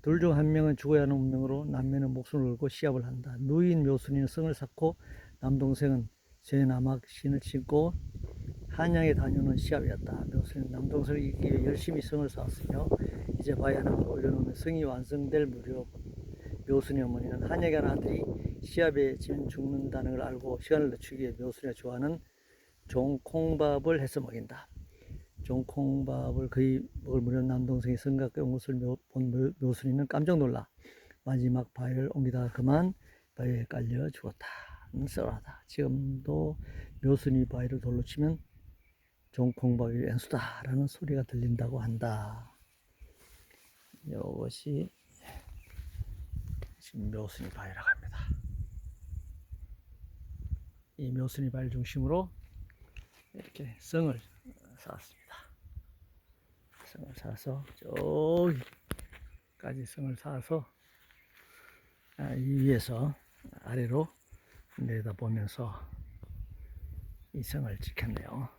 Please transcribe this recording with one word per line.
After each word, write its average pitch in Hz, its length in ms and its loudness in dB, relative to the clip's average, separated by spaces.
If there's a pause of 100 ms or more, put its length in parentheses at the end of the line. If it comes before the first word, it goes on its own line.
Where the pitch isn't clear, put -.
둘 160 140 4
중 160 180 6
한 151 140 6
명은 156 240 6
죽어야 147 260 6
하는 139 140 4
운명으로 131 500 2
남매는 135 480 2
목숨을 127 360 0
걸고 123 200 0
시합을 127 380 0
한다. 127 320 -8
누이인 160 420 6
묘순이는 139 460 4
성을 160 260 0
쌓고 160 440 0 (420)
남동생은 135 680 4 (360)
쇠나막 131 640 4
신을 139 340 0
신고 147 540 2 (760)
한양에 165 460 6
다녀오는 135 420 4
시합이었다. - 760 0
묘순이는 127 400 0
남동생을 143 520 0
이기기 135 280 0
위해 131 140 4
열심히 147 360 0
성을 147 280 0
쌓았으며 - 580 -2 (520)
이제 139 160 -2
바위 135 220 2
하나만 139 280 2
올려놓으면 135 480 0
성이 160 300 -2
완성될 139 640 0
무렵 123 400 -8 (840)
묘순이 135 320 4
어머니는 120 400 -2
한양에 170 300 2
가는 143 180 4
아들이 - 340 0 (380)
시합에 139 560 2
지면 143 320 -4
죽는다는 135 600 -2
걸 127 100 -2
알고 127 400 -6
시간을 151 300 4
늦추기 131 320 -8
위해 120 80 -2
묘순이가 120 420 -8
좋아하는 135 460 -4 (680)
종콩밥을 147 1120 2
해서 135 200 -2
먹인다. 117 480 -10 (760)
종콩밥을 131 1040 0
거의 131 320 4 (220)
먹을 131 180 2
무렵 127 240 4
남동생이 127 520 2
성곽에 135 440 0
온 131 120 2
것을 131 220 -2
묘-, 123 220 0 (120)
본 127 220 0
묘-, 131 280 2
묘순이는 131 480 2
깜짝 160 300 4
놀라 123 300 2 (560)
마지막 123 500 2
바위를 127 400 -2
옮기다가 123 380 0
그만 151 420 4 (420)
바위에 123 300 0
깔려 120 440 -2
죽었다. - 380 -10 (480)
음, 135 120 -2
썰하다. - 600 -6
지금도 139 920 0 (460)
묘순이 131 420 6
바위를 123 340 -2
돌로 123 240 0
치면 156 360 0 (920)
종콩밥이 120 680 2
왼수다라는 131 880 -2
소리가 143 360 -2
들린다고 120 560 0
한다. 113 720 -4 (1500)
이것이 147 840 -6 (1900)
지금 107 320 -8
묘순이 104 380 -8
바위라고 95 380 -8
합니다. - 300 -2 (2750)
이 131 140 -4
묘순이 131 400 0
바위를 127 200 -2
중심으로 139 580 0 (1040)
이렇게 - 460 -12
성을 160 380 0 (600)
쌓았습니다. - 480 -16 (1600)
성을 - 300 -16
쌓아서 135 500 -8 (1900)
저기까지 127 280 -8
성을 135 300 -8
쌓아서, 147 500 -6 (1500)
아, 139 180 -4
이 131 60 -2 (200)
위에서 131 520 2 (480)
아래로 123 460 0 (720)
내려다보면서 110 960 -4 (1600)
이 139 100 -6
성을 120 360 -4
지켰네요. - 800 -6